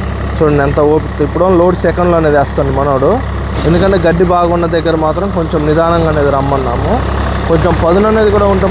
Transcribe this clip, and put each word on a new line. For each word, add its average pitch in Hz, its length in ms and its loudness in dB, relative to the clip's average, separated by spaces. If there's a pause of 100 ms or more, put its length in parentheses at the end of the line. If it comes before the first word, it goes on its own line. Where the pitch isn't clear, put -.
(380)
చూడండి 147 300 2
ఎంత 143 120 0 (140)
ఓపిక. 147 240 -2 (100)
ఇప్పుడు 160 180 0 (160)
లోడ్ 180 240 2
సెకండ్లో 175 360 0
అనేది 147 200 2
వేస్తాను 135 380 -2
మనోడు, 139 320 0 (560)
ఎందుకంటే 185 380 2
గడ్డి 175 200 2 (100)
బాగున్న 175 400 0
దగ్గర 160 200 0 (120)
మాత్రం 170 200 -2 (120)
కొంచెం 160 200 -2 (100)
నిదానంగా 165 440 2
అనేది 143 240 0
రమ్మన్నాము. 135 560 -2 (580)
కొంచెం 165 220 2 (100)
పదును 185 260 2
అనేది 214 260 2
కూడా 208 180 2
ఉంటే 190 180 0